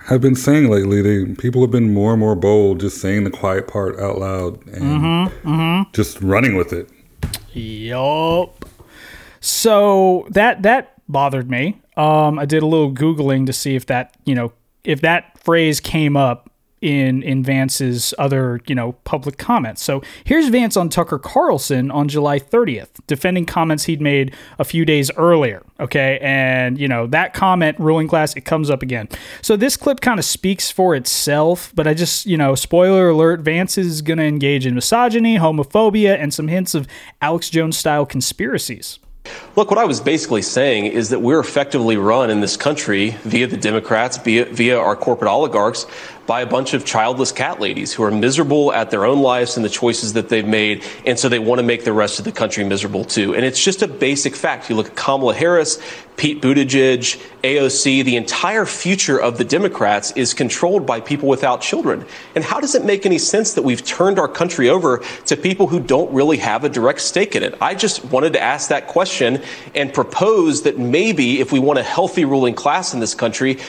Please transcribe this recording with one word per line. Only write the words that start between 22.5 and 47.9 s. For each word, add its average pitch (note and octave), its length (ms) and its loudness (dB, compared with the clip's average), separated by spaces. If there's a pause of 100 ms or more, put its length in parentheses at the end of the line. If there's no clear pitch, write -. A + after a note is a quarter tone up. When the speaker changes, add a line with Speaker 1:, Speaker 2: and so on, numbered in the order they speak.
Speaker 2:
defending F3+ 380 0
comments D#3+ 400 0
he'd D3+ 160 -2
made C#3 340 0 (240)
a D3+ 60 -2
few E3 180 0
days D3 320 2
earlier. D3+ 480 2 (160)
Okay. C3+ 420 0
And, C3 560 0
you C#3+ 120 -2
know, A#2+ 180 -2
that D#3+ 260 0
comment, F3 460 2
ruling D#3 300 2
class, D#3 260 0
it C3+ 60 -14
comes D#3 280 -2
up C3+ 140 -2
again. A#2+ 240 -6 (340)
So A3 140 2
this B3 220 2
clip C#4 240 0
kinda A3+ 220 0
speaks - 480 -2
for F#3 220 2
itself, D3 800 0
but D#3 140 0
I D3+ 60 4
just, E3 320 -2
you F#3+ 100 0
know, C#3+ 180 2
spoiler F3+ 540 4
alert, E3 320 4
Vance E3 380 -2
is E3+ 240 -2
gonna D#3+ 220 -2
engage C#3+ 420 0
in B2 100 0
misogyny, A3+ 600 2
homophobia, G3 840 2
and D3 140 -4
some D#3 160 -4
hints F3+ 260 -2
of C#3+ 100 -4 (360)
Alex E3 280 -2
Jones D#3+ 280 0
style D3 280 0
conspiracies. - 920 -6 (560)
Speaker 3:
Look, G#3+ 140 2
what G3+ 100 2
I A#3 60 2
was C3 160 -2
basically D3 400 0
saying A#2 460 0
is A2 240 -2
that A#2 100 0
we're C3+ 180 2
effectively C#3 560 0
run A2 340 2
in G#2 120 0
this G2 160 -2
country A2 540 -2 (100)
via A#2 260 -2
the - 80 -8
Democrats, A2 640 -2
via, A#2 260 2
via A#2 340 0
our G#2 200 0
corporate A2+ 340 0
oligarchs, A#2+ 540 0 (400)
by A#2 140 0
a B2 60 -4
bunch B2+ 280 -2
of C3+ 120 -2
childless B2 480 0
cat C#3+ 260 -4
ladies G2+ 320 -6